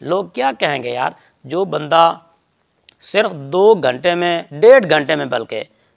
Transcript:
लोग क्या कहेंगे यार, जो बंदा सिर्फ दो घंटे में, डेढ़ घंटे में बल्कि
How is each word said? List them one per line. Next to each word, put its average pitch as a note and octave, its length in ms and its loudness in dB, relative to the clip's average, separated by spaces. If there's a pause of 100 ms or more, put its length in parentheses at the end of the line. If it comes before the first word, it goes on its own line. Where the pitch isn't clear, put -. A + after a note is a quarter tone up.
लोग F3 320 -4
क्या C4 180 -2
कहेंगे C#3 400 -4
यार, B2 240 -6 (300)
जो E3+ 200 -4
बंदा E3 560 0 (840)
सिर्फ G#3 280 -2
दो F3+ 440 2
घंटे C#3+ 400 0
में, F3 380 -4
डेढ़ A3 320 6
घंटे D3+ 300 0
में C#3+ 140 -4
बल्कि A2+ 320 -6 (360)